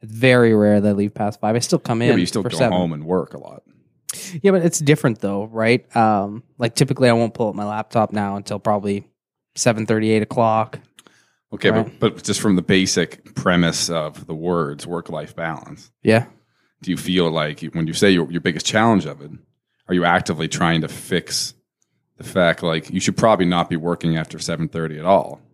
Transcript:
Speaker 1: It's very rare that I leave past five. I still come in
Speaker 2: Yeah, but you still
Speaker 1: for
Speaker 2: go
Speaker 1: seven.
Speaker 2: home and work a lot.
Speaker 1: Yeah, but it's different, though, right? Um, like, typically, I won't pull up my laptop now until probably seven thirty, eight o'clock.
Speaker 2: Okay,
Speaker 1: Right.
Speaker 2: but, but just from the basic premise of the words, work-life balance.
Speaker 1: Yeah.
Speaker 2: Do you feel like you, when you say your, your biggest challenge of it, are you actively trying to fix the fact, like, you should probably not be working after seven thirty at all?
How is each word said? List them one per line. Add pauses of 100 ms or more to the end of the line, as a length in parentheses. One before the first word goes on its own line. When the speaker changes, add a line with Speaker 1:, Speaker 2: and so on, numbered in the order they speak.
Speaker 1:
It's
very
rare
that
I
leave
past
five.
I
still
come
in
Speaker 2:
Yeah,
but
you
still
Speaker 1:
for
Speaker 2:
go
Speaker 1:
seven.
Speaker 2:
home
and
work
a
lot. (800)
Speaker 1:
Yeah,
but
it's
different,
though,
right?
Um, (140)
like,
typically,
I
won't
pull
up
my
laptop
now
until
probably (500)
seven
thirty,
eight
o'clock. (720)
Speaker 2:
Okay,
Speaker 1:
Right.
Speaker 2:
but,
but
just
from
the
basic
premise
of
the
words,
work-life
balance. (100)
Speaker 1:
Yeah. (540)
Speaker 2:
Do
you
feel
like
you,
when
you
say
your,
your
biggest
challenge
of
it, (580)
are
you
actively
trying
to
fix (600)
the
fact,
like,
you
should
probably
not
be
working
after
seven
thirty
at
all? (120)